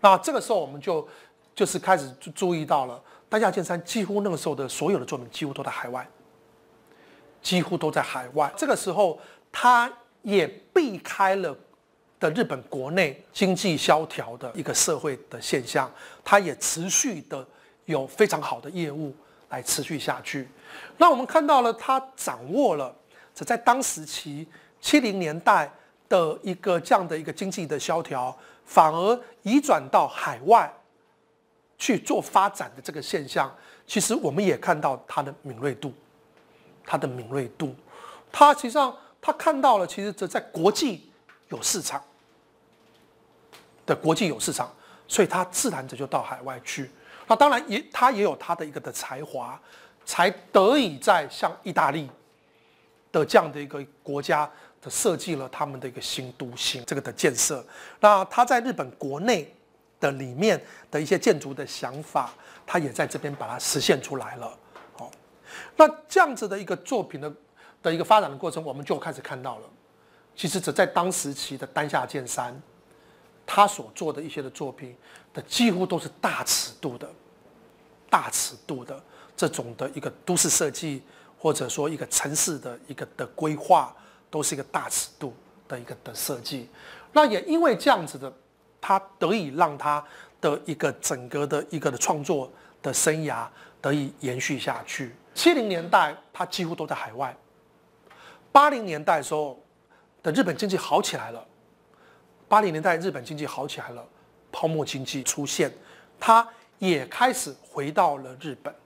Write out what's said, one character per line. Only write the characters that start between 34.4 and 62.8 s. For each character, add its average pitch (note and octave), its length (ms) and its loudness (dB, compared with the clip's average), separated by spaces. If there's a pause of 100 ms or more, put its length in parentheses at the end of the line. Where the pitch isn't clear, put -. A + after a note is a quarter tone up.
也 F#3+ 120 4
看 E3+ 220 0
到 C#3+ 280 -2
他 - 160 -4
的 C#3 100 -8 (100)
敏 B2+ 160 -12
锐 C3 160 -2
度， B2+ 180 -8 (920)
他 - 140 -4
的 E3+ 80 -4
敏 B2+ 220 -8
锐 C3 180 -6 (100)
度， C3+ 180 -6 (580)
他 D4 220 8
实 C#4+ 80 -10
际 A#3+ 80 -4
上 B3+ 240 2 (260)
他 - 140 -2
看 D#4 240 0
到 C4 200 6
了， F3+ 80 0
其 - 160 -8
实 G#3 100 -6
这 G3 140 -6
在 - 140 -4
国 F3 320 0
际 A3 380 -4 (380)
有 A#2 140 -12
市 F3+ 200 -2
场 C#3 200 -6 (1800)
的， D#3+ 100 2
国 D#3+ 200 0
际 F#3 120 0
有 C3 140 -2
市 D3+ 120 -4
场， - 200 -6 (340)
所 - 180 4
以 - 40 -2
他 F#3 180 0
自 A3 240 -2
然 C3+ 160 -8
这 B2+ 100 -14
就 C3+ 100 -8
到 C3+ 160 -2
海 - 200 -10
外 B2+ 220 -10
去。 - 260 -10 (360)
那 A3+ 100 6
当 C#4+ 140 8
然 B3+ 200 2
也， G3+ 120 -2 (100)
他 B3+ 180 4
也 G#3 120 0
有 F3 140 2
他 - 180 -4
的 E3 100 -8
一 D3+ 60 -12
个 C#3+ 100 -10
的 C3 120 -14
才 - 320 -10
华， B2+ 360 -12 (440)
才 F3+ 260 2 (220)
得 G#3+ 260 8
以 F#3 180 0
在 D#3+ 320 4
像 - 340 -4
意 F#3+ 100 -8
大 D#3 180 4
利 C#3+ 180 -6 (1040)
的 D#3 140 2
这 - 140 4
样 E3 120 2
的 D3 100 -10
一 D3 60 -10
个 C#3+ 180 -10 (180)
国 C#3+ 200 -6
家 D3+ 260 0 (320)
的 - 80 -16
设 F3 280 0
计 E3+ 180 -6
了 C3+ 140 -8
他 - 180 -6
们 C3+ 140 -10
的 C3+ 80 -10
一 - 20 -10
个 - 100 -14
新 B2+ 380 -8
都 A#2+ 180 -10
心 - 300 -4
这 - 80 -4
个 C#3 60 -4
的 B2+ 120 -10
建 C#3+ 220 2
设。 B2+ 300 -2 (340)
那 G#3 280 8
他 - 180 4
在 B3 160 2
日 A#3+ 120 -4
本 D3+ 200 -4
国 C#3 260 -8
内 G3 340 0 (460)
的 D#3 140 2
里 C3+ 220 -8
面 F3+ 280 2 (260)
的 D3 120 -4
一 D#3 40 -4
些 F3 140 2
建 F3+ 220 4
筑 C3+ 120 -12
的 C3+ 140 -10
想 C3 340 -8
法， C#3 320 -4 (320)
他 - 140 0
也 D3 140 -2